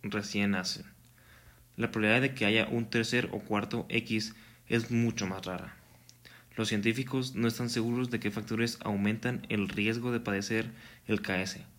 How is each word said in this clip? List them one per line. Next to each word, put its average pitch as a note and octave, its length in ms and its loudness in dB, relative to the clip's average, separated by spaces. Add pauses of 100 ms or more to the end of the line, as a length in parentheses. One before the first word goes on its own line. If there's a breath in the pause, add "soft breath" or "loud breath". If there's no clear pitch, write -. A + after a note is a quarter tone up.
recién G2+ 480 0
nacen. F#2 340 -2 (920 loud breath)
La A#2 140 0
probabilidad A2 300 4
de C3 140 0
que G#2+ 100 0
haya A2 220 4
un A2+ 220 0
tercer A#2+ 420 2
o G#2 80 -4
cuarto G#2 500 -2
X A2+ 460 -2 (320 loud breath)
es A2+ 240 0
mucho A2+ 360 2
más F#2+ 180 -4
rara. F2+ 300 -6 (800 loud breath)
Los A2 140 0
científicos B2 680 0
no A#2 120 2
están A#2 220 0
seguros A#2+ 420 0
de A2+ 80 0
qué G#2 120 -2
factores A2+ 520 -2
aumentan G#2+ 680 0
el G#2 180 0
riesgo A2+ 440 0
de A#2 100 0
padecer G#2+ 480 0 (380 loud breath)
el G#2+ 140 2
K F#2 200 0
S. - 240 -6 (140)